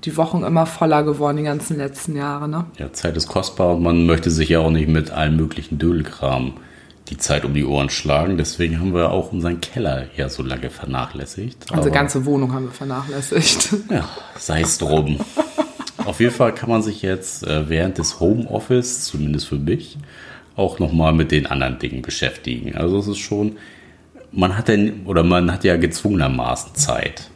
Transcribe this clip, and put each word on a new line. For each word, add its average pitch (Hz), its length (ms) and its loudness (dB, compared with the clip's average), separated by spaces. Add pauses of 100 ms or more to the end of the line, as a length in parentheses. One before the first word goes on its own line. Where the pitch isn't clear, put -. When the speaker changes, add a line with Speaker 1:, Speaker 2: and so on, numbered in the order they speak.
Speaker 1:
die 156 120 -6
Wochen 165 260 0
immer 165 240 2
voller 156 380 2
geworden, 147 320 0
die 151 80 -2
ganzen 147 320 -2
letzten 139 400 -6
Jahre, 143 320 -4
ne? 165 180 -4 (120)
Speaker 2:
Ja, 69 140 -8
Zeit 82 240 -2
ist 80 120 -2
kostbar 90 480 2
und 85 60 2
man 85 240 6
möchte 82 240 4
sich 80 180 2
ja 82 100 6
auch 80 120 4
nicht 78 180 4
mit 78 220 2
allem 78 260 2
möglichen 78 420 -2
Dödelkram 69 760 0 (540)
die 71 100 -10
Zeit - 260 0
um 67 80 -2
die 71 120 2
Ohren 71 260 2
schlagen. 82 480 0
Deswegen 80 420 0
haben 92 140 0
wir 87 160 4
auch 92 220 -2
unseren 85 280 -2
Keller 67 460 -4 (100)
ja 67 120 -4
so - 140 -8
lange 64 280 -6
vernachlässigt. 67 880 -8 (120)
Speaker 1:
Unsere 160 100 0
Speaker 2:
Aber 147 100 4
Speaker 1:
ganze 143 340 0
Wohnung 139 280 0
haben 131 140 -4
wir 127 60 -10
vernachlässigt. 139 1080 0
<laughs> 214 100 -10
Speaker 2:
Ja, 107 180 0 (300)
sei's 80 400 0
drum. 73 400 2 (840)
Auf 104 160 -4
jeden 120 120 4
Fall 123 220 2
kann 113 160 -6
man 110 120 4
sich 107 200 -4
jetzt, - 440 -4
äh, 78 220 0
während 87 300 0
des 80 200 -4
Homeoffice, 117 840 0
zumindest 73 440 -2
für 76 80 -4
mich, 76 420 -2 (580)
auch 95 220 0
nochmal 80 340 4
mit 80 200 4
den 73 140 2
anderen 65 320 -2
Dingen 64 240 -6
beschäftigen. - 720 -6
Also 90 220 2
es 101 100 -2
ist 104 100 -4
schon, 104 380 -2 (760)
man 92 260 2
hat 113 120 0
ja, 110 80 6 (280)
oder 92 180 4
man 87 300 4
hat 92 120 -4
ja 90 120 6
gezwungenermaßen 69 1000 0
Zeit. - 600 -2